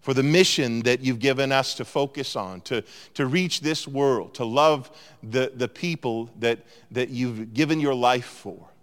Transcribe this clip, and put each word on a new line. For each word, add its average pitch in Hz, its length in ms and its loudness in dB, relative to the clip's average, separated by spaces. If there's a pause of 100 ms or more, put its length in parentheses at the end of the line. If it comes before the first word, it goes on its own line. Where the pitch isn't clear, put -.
for 135 140 -2
the 131 80 4
mission 147 600 4
that 123 160 4
you've 127 180 0
given 135 340 2
us 135 220 2
to 127 100 -10
focus 143 520 -4
on, 95 260 -8
to, 120 200 -4 (300)
to 143 140 0
reach 175 340 0
this 151 260 -2
world, 135 460 0
to 120 140 -6
love 143 440 2 (320)
the, 127 320 -2
the 123 140 -2
people 120 680 -6
that, 117 220 0 (300)
that 123 200 -2
you've 117 420 -4
given 156 280 0
your 143 140 0
life 123 300 2
for. - 420 -16 (160)